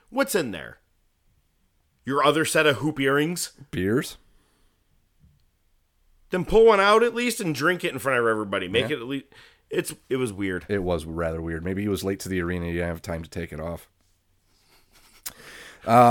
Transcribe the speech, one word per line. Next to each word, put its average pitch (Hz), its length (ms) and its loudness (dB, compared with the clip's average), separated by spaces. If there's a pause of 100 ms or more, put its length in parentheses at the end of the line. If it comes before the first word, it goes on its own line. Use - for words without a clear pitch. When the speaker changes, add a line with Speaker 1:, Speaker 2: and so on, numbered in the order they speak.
(100)
Speaker 1:
What's 269 240 -2
in 151 160 -2
there? 65 280 -12 (1300)
Your 135 200 0
other 151 200 4
set 156 220 2
of 139 120 2
hoop 147 200 -4
earrings?" 147 540 0 (180)
Speaker 2:
Beers? 104 460 -2 (2250)
Speaker 1:
Then 185 140 -2
pull 226 220 6
one 208 140 8
out 208 240 6
at 240 100 0
least 240 260 -2
and 165 140 -2
drink 170 300 0
it 165 80 -4
in 131 80 -8
front 131 180 0
of 117 80 2
everybody. 101 400 -2
Make 113 240 0
Speaker 2:
Yeah. 151 60 -4
Speaker 1:
it 123 60 -8
at 117 40 -12
least, 135 200 -8 (440)
it's, - 240 -6 (140)
it 131 80 -2
was 127 160 -2
weird. 92 380 -4
Speaker 2:
It 101 120 -2
was 87 220 -2
rather 82 380 -6
weird. 82 200 -8
Maybe 95 200 -4
he 104 60 -2
was 92 140 -2
late 98 180 -4
to 92 100 -10
the 92 100 -2
arena. 87 240 -4
He 85 80 -6
didn't 85 160 -4
have 85 140 -8
time 85 200 -8
to 80 60 -16
take 85 240 -12
it 76 80 -12
off. 82 260 -10 (2000)
Uh, 110 60 0 (180)